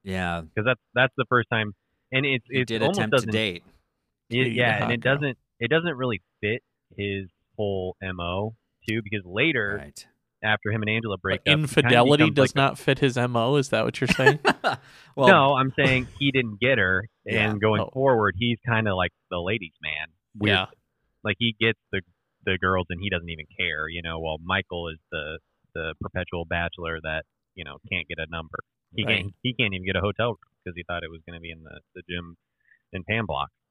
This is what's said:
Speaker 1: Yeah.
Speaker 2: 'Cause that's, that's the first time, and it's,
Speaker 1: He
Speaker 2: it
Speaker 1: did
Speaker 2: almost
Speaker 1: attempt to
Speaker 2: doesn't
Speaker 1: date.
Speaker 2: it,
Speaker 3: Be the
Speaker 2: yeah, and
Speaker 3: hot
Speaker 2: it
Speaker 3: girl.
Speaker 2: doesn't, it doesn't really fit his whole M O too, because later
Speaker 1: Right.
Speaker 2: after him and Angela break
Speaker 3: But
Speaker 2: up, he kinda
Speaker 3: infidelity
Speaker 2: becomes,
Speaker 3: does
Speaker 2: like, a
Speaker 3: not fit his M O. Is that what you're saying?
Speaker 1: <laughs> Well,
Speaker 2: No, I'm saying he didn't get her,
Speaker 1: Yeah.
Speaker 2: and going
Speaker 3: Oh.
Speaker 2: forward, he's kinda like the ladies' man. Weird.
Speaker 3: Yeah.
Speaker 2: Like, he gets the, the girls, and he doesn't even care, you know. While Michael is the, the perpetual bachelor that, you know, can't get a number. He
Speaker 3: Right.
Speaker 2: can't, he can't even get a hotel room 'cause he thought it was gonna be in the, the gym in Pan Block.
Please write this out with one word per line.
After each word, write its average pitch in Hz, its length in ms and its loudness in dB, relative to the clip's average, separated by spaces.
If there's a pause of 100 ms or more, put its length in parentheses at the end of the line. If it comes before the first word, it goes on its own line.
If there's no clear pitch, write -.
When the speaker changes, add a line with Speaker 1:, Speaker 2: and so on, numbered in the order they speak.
Speaker 1:
Yeah. 90 400 -4 (140)
Speaker 2:
'Cause 107 100 -2
that's, 127 140 0 (140)
that's 127 220 2
the 127 120 0
first 120 220 2
time, 107 220 -2 (380)
and 131 160 0
it's, 131 240 -2
Speaker 1:
He 131 120 0
Speaker 2:
it 117 40 -2
Speaker 1:
did 113 160 -2
Speaker 2:
almost 190 160 2
Speaker 1:
attempt 110 140 0
to 143 60 6
Speaker 2:
doesn't 110 140 0
Speaker 1:
date. 107 300 -2 (680)
Speaker 2:
it, - 40 -10
Speaker 3:
Be 127 120 0
the 117 60 0
Speaker 2:
yeah, 120 240 2
and 104 100 -2
Speaker 3:
hot 120 80 0
Speaker 2:
it 117 80 -2
Speaker 3:
girl. 123 140 2
Speaker 2:
doesn't, 143 240 -2 (220)
it 117 100 -2
doesn't 165 260 0
really 120 240 -2 (220)
fit 107 200 -2 (360)
his 98 300 -4 (280)
whole 95 460 -2
M 92 180 -8
O 95 340 -4 (340)
too, 113 140 -2
because 104 220 -8
later 104 560 -2
Speaker 1:
Right. 71 260 -18 (360)
Speaker 2:
after 107 280 0
him 110 120 -2
and 107 80 -2
Angela 110 260 -2
break 95 280 -2
Speaker 3:
But 151 80 4
Speaker 2:
up, 151 60 4
he 156 40 0
kinda - 20 -
Speaker 3:
infidelity 135 600 6
Speaker 2:
becomes, 151 120 2
Speaker 3:
does 135 200 4
Speaker 2:
like, 139 80 4
a 139 60 4
Speaker 3:
not 131 80 -6
fit 135 200 0
his 131 180 2
M 123 180 0
O. 120 220 2
Is 139 140 0
that 110 140 2
what - 160 -4
you're 123 80 0
saying? 139 360 4
Speaker 1:
<laughs> 370 40 2 (680)
Well, 139 120 6
Speaker 2:
No, 143 260 8
I'm 131 220 0
saying 131 320 2 (100)
he 139 140 2
didn't 117 280 0
get 127 180 4
her, 92 260 2 (200)
Speaker 1:
Yeah. 107 240 2
Speaker 2:
and 107 120 -2
going 107 220 4
Speaker 3:
Oh. - 120 -6
Speaker 2:
forward, 120 420 4
he's 117 300 0
kinda 113 300 2
like 90 160 0 (180)
the 90 80 -2
ladies' 90 420 -4
man. 78 280 -8 (280)
Weird. 104 200 2
Speaker 3:
Yeah. 92 100 0 (560)
Speaker 2:
Like, 107 160 -2
he 117 220 0
gets 113 180 2 (140)
the, 95 100 -2 (420)
the 95 140 0
girls, 92 320 2
and 90 100 -6
he 101 100 -6
doesn't 85 200 -4
even 78 160 -14 (100)
care, 78 320 -4
you 85 140 -8
know. 82 160 -6
While 80 240 -6
Michael 87 460 -4
is 80 100 -10 (140)
the, 80 260 -8 (340)
the 80 280 -8
perpetual 87 460 -6
bachelor 85 580 -6
that, 78 180 -4 (320)
you 92 100 -14
know, 71 120 -16 (140)
can't 87 180 -4
get 82 100 -10
a 80 100 -6
number. 80 300 -10 (340)
He 107 120 -4
Speaker 3:
Right. 107 180 0
Speaker 2:
can't, 98 120 -10 (100)
he 123 100 -2
can't 107 180 0
even 92 140 -8
get 95 100 0
a 87 40 0
hotel 104 300 0
room 104 60 -6 (300)
'cause 90 100 -8
he 85 60 -10
thought 85 220 -8
it 80 80 -12
was 80 160 -18
gonna 85 120 -14
be 82 120 -14
in 80 100 -20
the, 78 180 -20 (140)
the 90 160 -16
gym 85 260 -8 (560)
in 92 120 -8
Pan 110 200 -2
Block. 71 260 -4 (200)